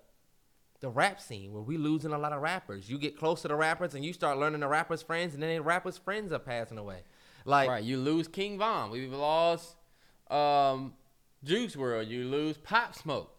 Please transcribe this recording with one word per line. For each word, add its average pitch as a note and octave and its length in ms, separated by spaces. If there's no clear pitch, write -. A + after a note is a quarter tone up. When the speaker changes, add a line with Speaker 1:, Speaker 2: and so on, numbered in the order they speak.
Speaker 1:
the C3+ 80
rap E3+ 320
scene, G2 320
where G#2+ 100
we C#3+ 140
losing D3+ 340
a D3+ 60
lot D3 160
of C#3 80
rappers. G#2+ 480
You C3 80
get D3 200
close E3 260
to E3+ 40
the D3 80
rappers, D#3+ 400
and C#3 80
you D#3+ 80
start D3+ 260
learning D3 240
the C#3+ 60
rappers' D#3 340
friends, E3+ 320
and C#3+ 80
then D#3+ 140
the D#3+ 60
rappers' F3 360
friends G3+ 360
are C3 60
passing A#2 380
away." G2 260
Like C#3 240
Speaker 2:
Right, A#2 140
you B2+ 160
lose D#3 280
King G3 300
Von. F#3+ 320
We've B2+ 240
lost, E3 640
um, C#3 640
Juice F#3 340
world. A#2 300
You B2 160
lose D3+ 340
Pop G#3+ 380
Smoke. B2+ 440